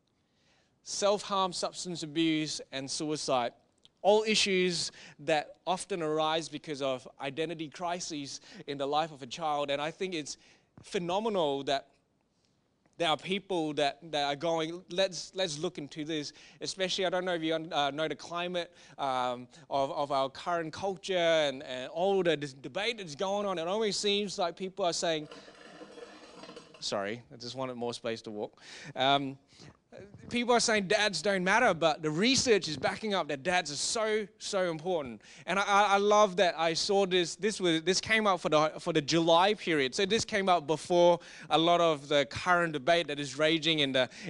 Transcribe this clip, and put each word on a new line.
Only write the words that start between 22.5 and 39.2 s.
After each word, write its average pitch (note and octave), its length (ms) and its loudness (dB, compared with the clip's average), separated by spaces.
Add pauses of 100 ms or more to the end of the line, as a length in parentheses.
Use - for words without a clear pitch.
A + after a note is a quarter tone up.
debate F#3 460 -6
that's D#3 160 -12
going G3+ 300 -2
on. F#3+ 120 -4
It D#3+ 100 -4
always G#3 300 0
seems G3+ 420 0
like E3+ 160 -2
people F#3+ 300 -4
are E3 80 2
saying, D#3 340 -2 (1500)
sorry, G#2+ 420 -4 (120)
I - 20 -18
just A#2+ 200 -12
wanted B2+ 200 -6
more A#2+ 180 -6
space A2+ 280 -6
to A2+ 100 -12
walk. G#2 300 -10 (340)
Um, C#3 420 4 (920)
people A#3+ 240 2
are A#3 60 8
saying G#3+ 300 2
dads G#3 320 2
don't G3 200 2
matter, G#3 320 4
but D#3 280 2
the D#3 100 0
research G#3 560 4
is D3+ 80 -4
backing G3 380 -2
up E3 160 0
that C#3 140 -6
dads F3+ 280 0
are C#3 60 -8
so, G#3+ 500 -2 (120)
so F#3 300 -2
important. D3+ 520 -4 (240)
And F3+ 120 -2
I, G3+ 60 2
I, G3+ 200 6 (100)
I G3+ 60 6
love G#3 360 6
that E3+ 240 4
I E3 140 2
saw G3 320 2
this. F3+ 320 0
This G3+ 240 -2
was, E3 220 2
this F#3 180 0
came A3 260 2
out F3+ 140 2
for F3+ 80 -2
the, D#3 300 4
for F3 120 -4
the D#3+ 100 2
July E3 520 6